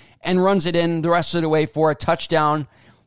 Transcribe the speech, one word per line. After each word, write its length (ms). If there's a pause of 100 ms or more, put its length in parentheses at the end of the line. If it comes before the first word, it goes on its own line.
(200)
and 220
runs 220
it 120
in 260
the 80
rest 240
of 80
the 60
way 180
for 240
a 60
touchdown. 720 (380)